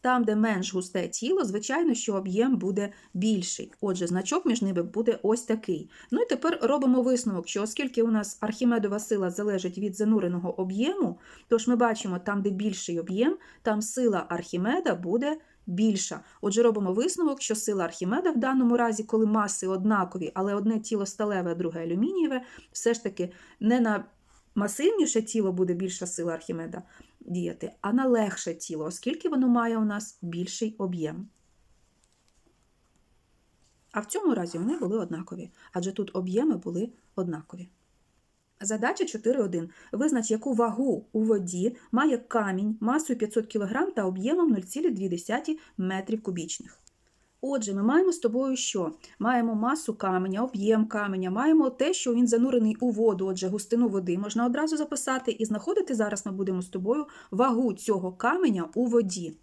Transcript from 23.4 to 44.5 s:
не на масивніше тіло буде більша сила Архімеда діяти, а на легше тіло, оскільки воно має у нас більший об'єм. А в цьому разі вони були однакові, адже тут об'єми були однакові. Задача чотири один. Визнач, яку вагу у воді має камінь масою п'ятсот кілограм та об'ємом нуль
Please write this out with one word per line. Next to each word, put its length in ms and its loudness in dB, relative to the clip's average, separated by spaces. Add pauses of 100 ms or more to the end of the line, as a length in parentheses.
не 200 4
на 260 2 (500)
масивніше 680 2
тіло 300 0
буде 220 2
більша 340 -4
сила 260 -4
Архімеда 500 -8 (360)
діяти, 520 -6 (100)
а 120 -2
на 120 2
легше 480 2
тіло, 320 -8
оскільки 440 -4
воно 180 2
має 300 4
у 80 2
нас 360 -4
більший 560 -4
об'єм. 520 -4 (2500)
А 80 -2
в 60 -8
цьому 300 0
разі 220 -4
вони 200 -2
були 220 -2
однакові, 520 -8 (220)
адже 180 -4
тут 240 -6
об'єми 400 0
були 340 -4 (260)
однакові. 540 -8 (920)
Задача 440 -2
чотири 380 0
один. 260 -2 (220)
Визнач, 400 2
яку 220 0
вагу 580 2
у 120 0
воді 520 0 (160)
має 260 4
камінь 600 -2
масою 400 0
п'ятсот 280 0
кілограм 440 -2
та 140 -2
об'ємом 440 2
нуль 120 2